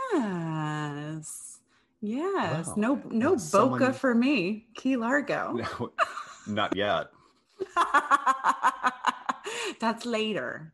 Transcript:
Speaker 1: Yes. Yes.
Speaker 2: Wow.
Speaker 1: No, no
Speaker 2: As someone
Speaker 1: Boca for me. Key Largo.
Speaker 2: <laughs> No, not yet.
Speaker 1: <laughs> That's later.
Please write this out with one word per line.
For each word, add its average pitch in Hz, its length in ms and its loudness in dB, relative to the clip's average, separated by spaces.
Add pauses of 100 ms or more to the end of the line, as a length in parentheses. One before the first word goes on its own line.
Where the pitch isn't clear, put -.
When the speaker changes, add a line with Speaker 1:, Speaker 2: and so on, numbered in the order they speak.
(140)
Speaker 1:
Yes. 156 1500 -4 (400)
Yes. 220 680 -2
Speaker 2:
Wow. 104 80 -8
Speaker 1:
No, 226 340 2
no 262 240 4
Speaker 2:
As 180 140 0
someone 240 320 4
Speaker 1:
Boca 262 120 6
for 254 220 2
me. 226 600 2
Key 262 220 0
Largo. 233 580 0
Speaker 2:
<laughs> - 40 -2 (200)
No, 117 120 -4 (560)
not 104 300 0
yet. 95 300 2 (680)
Speaker 1:
<laughs> - 2000 0
That's 226 240 -2
later. 208 680 -4